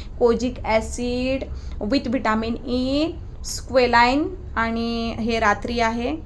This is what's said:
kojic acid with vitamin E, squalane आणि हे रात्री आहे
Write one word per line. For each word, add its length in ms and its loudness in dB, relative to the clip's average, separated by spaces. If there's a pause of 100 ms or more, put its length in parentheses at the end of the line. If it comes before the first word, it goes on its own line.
(200)
kojic 600 2
acid 640 -2 (440)
with 240 2
vitamin 420 0 (140)
E, 380 0 (360)
squalane 840 4 (280)
आणि 640 -2
हे 200 0
रात्री 420 2
आहे 460 0